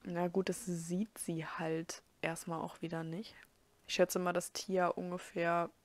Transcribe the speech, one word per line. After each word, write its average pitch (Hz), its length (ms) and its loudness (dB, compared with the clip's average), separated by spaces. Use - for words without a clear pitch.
Na 175 260 0
gut, 185 220 2
das - 160 -4
sieht 175 500 -2
sie 160 300 -2
halt 165 560 -4
erstmal 165 400 -2
auch - 220 -8
wieder 165 200 -4
nicht. 165 320 -8
Ich - 80 -4
schätze 180 240 6
mal, 180 140 2
dass 180 200 0
Tia 180 360 2
ungefähr 170 800 0